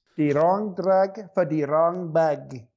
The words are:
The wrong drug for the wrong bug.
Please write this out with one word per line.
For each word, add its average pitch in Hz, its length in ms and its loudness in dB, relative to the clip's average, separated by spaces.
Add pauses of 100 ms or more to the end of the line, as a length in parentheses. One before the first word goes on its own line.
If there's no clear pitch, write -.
(180)
The 147 160 0
wrong 185 400 0
drug 190 580 0
for 180 140 0
the 151 180 0
wrong 165 480 0
bug. 143 440 0 (200)